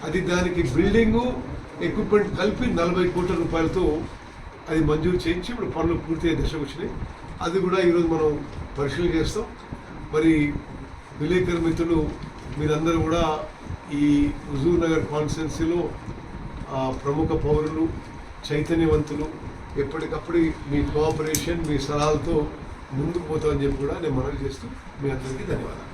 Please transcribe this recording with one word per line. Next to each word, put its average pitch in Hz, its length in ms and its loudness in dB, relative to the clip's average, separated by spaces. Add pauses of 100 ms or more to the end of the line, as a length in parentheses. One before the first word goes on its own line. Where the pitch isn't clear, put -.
అది 165 160 0
దానికి 175 420 2
బిల్డింగు 220 800 4 (400)
ఎక్విప్‌మెంట్ 208 560 2
కలిపి 214 280 2
నలభై 175 420 2
కోట్ల 175 260 0
రూపాయలతో 165 680 2 (680)
అది 160 160 2
మంజూరు 151 320 4
చేయించి 175 340 0
ఇప్పుడు 220 160 -4
పనులు 165 320 0
పూర్తయ్యే 156 440 0
దశకు 151 160 0
వచ్చినాయి. 151 340 -6 (500)
అది 170 180 0
కూడా 180 200 2
ఈరోజు 170 260 6
మనం 156 380 2 (340)
పరిశీలన 143 300 0
చేస్తాం. 160 360 0 (680)
మరి 156 400 4 (680)
విలేకరు 170 360 2
మిత్రులు 165 520 2 (500)
మీరందరూ 156 420 2
కూడా 160 440 2 (480)
ఈ 147 380 4 (200)
హుజూర్ 160 300 2
నగర్ 160 260 2
కాన్స్టిట్యుయెన్సీలో, 156 840 -2 (800)
ఆ, 131 200 -2 (140)
ప్రముఖ 156 240 2
పౌరులు, 156 600 2 (640)
చైతన్యవంతులు, 151 760 2 (540)
ఎప్పటికప్పుడు 156 580 -2
మీ 147 440 2 (120)
కోఆపరేషన్, 156 720 0
మీ 147 100 2
సలహాలతో 151 680 2 (460)
ముందుకు 165 320 -2
పోతామని 151 380 0
చెప్పి 139 240 0
కూడా 170 140 -2
నేను 151 140 0
మనవి 139 300 -2
చేస్తూ 127 240 -6 (340)
మీ 139 80 0
అందరికీ 131 340 -6
ధన్యవాదాలు. - 500 -6